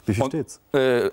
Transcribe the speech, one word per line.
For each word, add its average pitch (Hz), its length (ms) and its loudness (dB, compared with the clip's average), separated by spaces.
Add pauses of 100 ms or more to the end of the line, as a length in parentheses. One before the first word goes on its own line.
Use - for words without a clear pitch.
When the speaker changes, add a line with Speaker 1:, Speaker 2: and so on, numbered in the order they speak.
Speaker 1:
Wie 107 80 0
viel 120 100 0
Speaker 2:
Und, 131 60 -4
Speaker 1:
steht's? - 300 -8 (120)
Speaker 2:
äh, 127 400 2